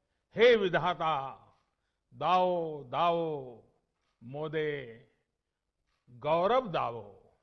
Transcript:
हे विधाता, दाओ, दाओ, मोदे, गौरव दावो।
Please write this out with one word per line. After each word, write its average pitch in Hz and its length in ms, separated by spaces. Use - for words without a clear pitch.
हे 233 200
विधाता, 170 600
दाओ, 165 680
दाओ, 143 800
मोदे, 143 880
गौरव 170 580
दावो। 120 760